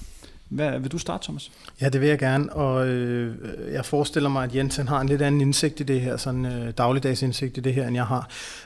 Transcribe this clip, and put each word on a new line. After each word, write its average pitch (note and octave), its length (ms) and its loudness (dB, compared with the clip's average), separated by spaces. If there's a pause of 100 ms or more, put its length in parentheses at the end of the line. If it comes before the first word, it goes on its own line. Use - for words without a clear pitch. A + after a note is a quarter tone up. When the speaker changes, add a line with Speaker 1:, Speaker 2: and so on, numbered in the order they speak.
(500)
Speaker 1:
Hvad, C3+ 300 -2
vil C3 120 -6
du E3+ 60 -4
starte, F3 260 -6
Thomas? - 280 -10 (300)
Speaker 2:
Ja, C#3 80 4
det C3+ 120 2
vil D3 80 6
jeg D3 100 4
gerne, C3+ 340 2
og, C3 340 2
øh, A#2+ 480 0 (380)
jeg C3+ 120 -2
forestiller C#3+ 440 2
mig, C3+ 140 0
at B2 120 -4
Jens, C3+ 200 0
han C#3 120 -2
har C#3 140 2
en C3+ 60 0
lidt C#3+ 140 2
anden C#3+ 200 4
indsigt C#3 380 2
i D3 40 -4
det C3 180 2
her, B2 160 -2
sådan, B2+ 280 -2
øh, A#2+ 320 -4
dagligdags C3 440 2
indsigt C3 360 -2
i C3 40 -4
det B2+ 120 2
her, B2+ 140 0
end A#2+ 80 0
jeg B2 100 0
har. B2+ 240 -2 (360)